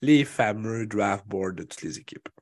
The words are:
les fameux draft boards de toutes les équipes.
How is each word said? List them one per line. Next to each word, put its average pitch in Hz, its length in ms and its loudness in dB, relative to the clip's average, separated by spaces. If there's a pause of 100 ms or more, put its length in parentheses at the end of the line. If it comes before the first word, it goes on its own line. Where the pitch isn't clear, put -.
les 143 220 8
fameux 110 600 -2
draft 101 400 0
boards 95 280 -4
de 87 80 -10
toutes - 200 -14
les 78 160 -8
équipes. - 300 -18 (140)